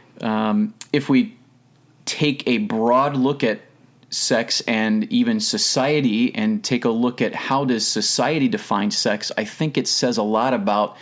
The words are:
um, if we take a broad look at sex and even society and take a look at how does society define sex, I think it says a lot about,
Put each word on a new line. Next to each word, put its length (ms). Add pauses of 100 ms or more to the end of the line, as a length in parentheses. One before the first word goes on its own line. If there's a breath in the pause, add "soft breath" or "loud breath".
(220 loud breath)
um, 520 (180)
if 160
we 280 (720)
take 420
a 100
broad 560
look 300
at 160 (500)
sex 520
and 500
even 260
society 960
and 300
take 200
a 60
look 300
at 140
how 300
does 220
society 640
define 420
sex, 460
I 80
think 320
it 100
says 300
a 60
lot 320
about, 480